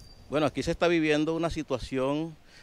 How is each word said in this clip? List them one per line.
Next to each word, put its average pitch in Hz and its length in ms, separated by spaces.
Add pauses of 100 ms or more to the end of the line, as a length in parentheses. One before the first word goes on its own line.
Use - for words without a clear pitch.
(280)
Bueno, 147 160
aquí 135 180
se 165 100
está 170 140
viviendo 156 480
una 165 140
situación 143 880 (260)